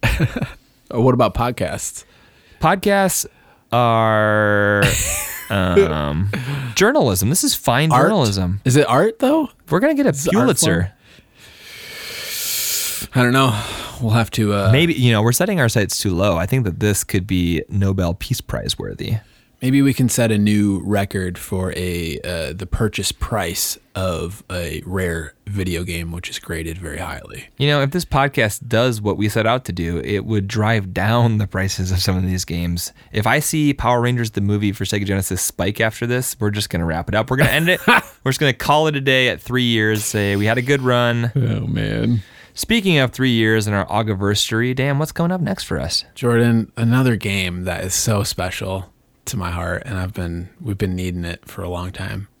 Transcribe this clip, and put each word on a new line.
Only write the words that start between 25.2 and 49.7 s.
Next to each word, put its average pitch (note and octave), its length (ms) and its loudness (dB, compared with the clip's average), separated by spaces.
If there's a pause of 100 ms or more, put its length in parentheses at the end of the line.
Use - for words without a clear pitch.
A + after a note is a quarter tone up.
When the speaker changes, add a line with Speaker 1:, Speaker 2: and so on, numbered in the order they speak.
Speaker 1:
video F2+ 360 -4
game, E2+ 280 -8
which F2 180 -10
is - 100 -10
graded E2 380 -8
very D#2+ 200 -12
highly. - 500 -12 (100)
Speaker 2:
You C#3 100 0
know, D3 140 2
if C#3 100 0
this F3+ 120 -2
podcast C3+ 640 0
does A#2 320 2
what G#2 160 -2
we G#2 140 0
set G#2+ 180 0
out B2 180 2
to - 60 -6
do, E2+ 320 -2
it G2+ 220 -2
would G2+ 240 -2
drive G#2 440 0
down A2+ 440 2
the G#2 100 0
prices F#2+ 460 -2
of F2+ 60 2
some F#2 180 0
of F#2 60 0
these F#2 200 -2
games. E2+ 480 -4 (220)
If G#2+ 120 0
I C3 140 4
see D3 340 2
Power A#2+ 280 2
Rangers A#2+ 300 0
the - 100 -4
movie G#2 320 0
for - 100 -6
Sega G#2 220 -2
Genesis G2 360 -2
spike F#2+ 380 -4
after A2+ 260 0
this, B2 360 -2
we're G#2 100 2
just G2+ 180 -4
gonna E2+ 160 -2
wrap E2 220 -4
it - 80 -2
up. A2+ 140 0
We're C3 80 0
gonna C#3 140 2
end D#3+ 180 2
it. F3+ 140 2
Speaker 1:
<laughs> - 40 -2
Speaker 2:
We're - 440 2
just - 100 -4
gonna C#3 120 4
call D3+ 340 2
it D3+ 100 0
a C#3 40 -2
day C3 280 4
at D#2+ 100 -2
three B2 240 -2
years, G#2+ 400 2
say G2+ 320 0
we G2+ 100 2
had A2+ 120 2
a B2+ 60 2
good C#3 180 2
run. A#2+ 540 2
Speaker 1:
Oh, A2 320 0
man. A2 540 0 (340)
Speaker 2:
Speaking F#3+ 440 2
of B2+ 120 2
three C3 200 0
years A2 340 2
and G#2 100 0
our G2 120 0
Augiversary, A2 880 0
Dan, C#3 240 0
what's D#3 140 -2
coming E3+ 180 0
up F#3 100 -2
next D3 220 -4
for E2 160 -4
us? - 240 -4 (120)
Speaker 1:
Jordan, A#2 640 2
another A#2+ 380 4
game F#2 480 -2
that F2 200 -4
is F#2 120 -4
so G#2 280 0
special F#2+ 680 -6 (340)
to - 120 -8
my F2+ 120 -4
heart, F2 380 -4